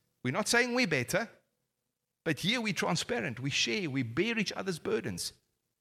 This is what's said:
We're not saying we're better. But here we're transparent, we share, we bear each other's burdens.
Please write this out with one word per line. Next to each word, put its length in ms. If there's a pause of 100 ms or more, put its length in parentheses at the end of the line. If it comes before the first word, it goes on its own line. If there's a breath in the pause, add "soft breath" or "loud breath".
(260)
We're 80
not 160
saying 260
we're 120
better. 420 (1000)
But 120
here 200
we're 140
transparent, 640
we 80
share, 400
we 140
bear 360
each 140
other's 260
burdens. 540 (480)